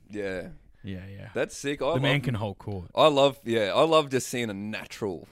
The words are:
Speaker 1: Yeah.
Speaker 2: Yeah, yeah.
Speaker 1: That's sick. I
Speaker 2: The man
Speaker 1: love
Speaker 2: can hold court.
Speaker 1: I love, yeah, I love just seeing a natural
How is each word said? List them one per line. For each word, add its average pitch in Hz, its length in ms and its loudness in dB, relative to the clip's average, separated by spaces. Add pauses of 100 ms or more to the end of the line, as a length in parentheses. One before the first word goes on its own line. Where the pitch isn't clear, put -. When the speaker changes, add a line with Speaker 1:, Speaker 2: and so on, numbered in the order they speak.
(100)
Speaker 1:
Yeah. 98 380 -6 (360)
Speaker 2:
Yeah, 95 160 -10 (120)
yeah. 98 220 -16
Speaker 1:
That's 131 220 -4
sick. 143 260 -4
I 135 120 0
Speaker 2:
The 131 60 2
man 139 160 2
Speaker 1:
love 139 60 0
Speaker 2:
can 123 120 -2
hold 101 240 -6
court. 95 360 -10
Speaker 1:
I 143 140 8
love, 139 340 4
yeah, 110 320 2
I 123 80 6
love 156 260 4
just 127 200 -2
seeing 120 220 -4
a 98 40 -4
natural 98 760 -8